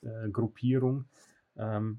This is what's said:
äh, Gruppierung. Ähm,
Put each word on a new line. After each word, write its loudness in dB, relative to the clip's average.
äh, -6
Gruppierung. 2
Ähm, -2